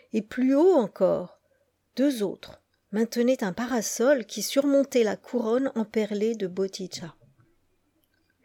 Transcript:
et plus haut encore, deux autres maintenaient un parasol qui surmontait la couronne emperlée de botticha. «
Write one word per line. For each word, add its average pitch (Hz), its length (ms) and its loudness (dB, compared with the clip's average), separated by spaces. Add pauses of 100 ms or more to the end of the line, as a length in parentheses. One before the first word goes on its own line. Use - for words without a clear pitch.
(140)
et 220 80 0
plus 254 340 0
haut 349 200 6
encore, 180 680 0 (540)
deux 254 260 0
autres - 400 -8 (300)
maintenaient 233 520 0
un 185 80 -2
parasol 233 720 0
qui - 180 -10
surmontait 277 600 2
la 196 140 0
couronne 240 560 -2
emperlée 214 640 -2
de 202 100 -6
botticha. « 185 720 -8 (1300)